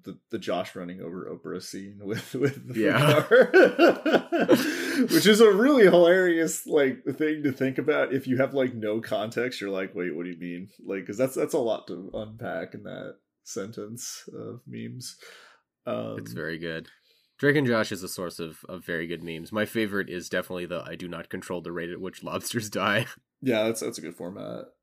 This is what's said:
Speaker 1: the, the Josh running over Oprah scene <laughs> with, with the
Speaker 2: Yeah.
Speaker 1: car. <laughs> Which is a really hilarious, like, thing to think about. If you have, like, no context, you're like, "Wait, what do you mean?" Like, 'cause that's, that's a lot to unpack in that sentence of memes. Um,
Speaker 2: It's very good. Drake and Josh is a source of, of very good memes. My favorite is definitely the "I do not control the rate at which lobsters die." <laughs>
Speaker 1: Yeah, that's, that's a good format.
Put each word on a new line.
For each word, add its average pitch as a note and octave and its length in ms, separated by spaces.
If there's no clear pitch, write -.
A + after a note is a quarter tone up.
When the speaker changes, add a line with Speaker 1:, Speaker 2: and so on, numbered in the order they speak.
Speaker 1:
the, F2+ 140
the A2+ 80
Josh F#2 360
running F#2 280
over F2 240
Oprah F2 360
scene G2 360
<laughs> G2+ 40
with, G2+ 320
with C3+ 380
the A2+ 80
Speaker 2:
Yeah. G#2 180
Speaker 1:
car. D4 1800
<laughs> - 80
Which D#3 120
is G#3 140
a A3 120
really A#3+ 320
hilarious, E3+ 840
like, C#3+ 380
thing D3+ 400
to D3+ 80
think C3 260
about. C#3+ 360
If C3+ 120
you B2+ 120
have, C3 160
like, B2+ 200
no G#2+ 260
context, A2+ 600
you're G2 100
like, F#2+ 240
"Wait, F2+ 220
what E2+ 80
do F2+ 60
you E2+ 80
mean?" F2 320
Like, G2 220
'cause G2+ 120
that's, C3 180
that's D#3 180
a E3 40
lot A#2 300
to F#2 260
unpack G#2+ 600
in G#2+ 100
that F#2+ 340
sentence G#2+ 920
of A2 320
memes. A#2+ 500
Um, A2+ 320
Speaker 2:
It's A2 140
very D#2+ 260
good. D#2+ 300
Drake C#3+ 180
and D3 100
Josh A2+ 260
is F#2 100
a F#2 60
source F2 300
of, D#2+ 300
of F2 160
very E2+ 220
good E2 180
memes. E2 280
My G#2 120
favorite G2+ 460
is F2 180
definitely F2+ 380
the E2+ 200
"I E2+ 80
do E2+ 140
not E2+ 220
control F2+ 320
the E2+ 100
rate E2+ 180
at F2 100
which F2+ 220
lobsters F#2 480
die." G#2 400
<laughs> - 60
Speaker 1:
Yeah, A2+ 220
that's, A2+ 160
that's - 160
a - 60
good D#2+ 140
format. G#2 500